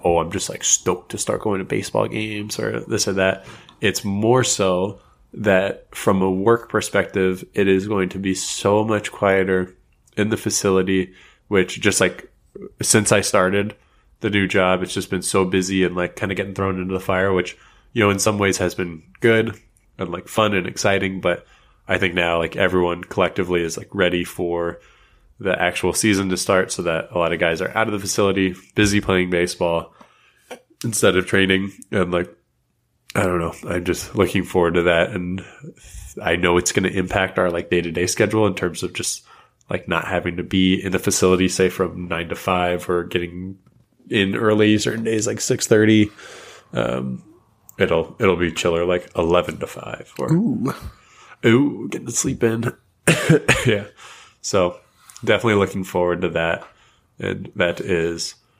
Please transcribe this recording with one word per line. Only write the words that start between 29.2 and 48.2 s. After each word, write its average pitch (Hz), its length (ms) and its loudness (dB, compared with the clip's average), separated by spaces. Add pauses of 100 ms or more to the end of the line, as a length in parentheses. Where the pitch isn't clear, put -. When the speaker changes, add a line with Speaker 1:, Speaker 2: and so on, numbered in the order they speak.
Speaker 1:
baseball 87 640 -2 (880)
instead 104 320 2
of 90 100 2
training. 95 460 2 (200)
And, 92 200 0
like, 87 160 0 (840)
I 104 80 0
don't 90 180 0
know, 82 140 -2 (140)
I'm 87 160 -2
just - 320 -4
looking 95 280 2
forward 87 300 2
to 87 80 2
that. 85 280 4
And 92 340 -6 (800)
I 87 140 0
know 90 200 2
it's - 160 0
gonna 95 160 0
impact 95 500 -2
our, 90 120 0
like, 87 200 -6
day-to-day 87 360 -2
schedule 107 420 0
in 92 60 -2
terms 85 280 -4
of 90 100 -8
just, - 320 -8 (460)
like, - 180 -6
not 85 200 -2
having 87 300 -2
to 87 40 -6
be 92 400 2
in 95 100 -4
the 92 60 0
facility, 92 500 2
say, 92 200 2
from 90 400 -4
nine 85 220 -6
to - 60 -6
five 90 540 -2
or 87 140 0
getting 90 540 -8 (520)
in 101 240 2
early 107 440 4
certain 113 260 -2
days, 110 220 0
like 110 140 -4
six - 260 -2
thirty. 107 440 6 (640)
Um, 62 500 -4 (560)
it'll, 82 400 0
it'll 95 180 4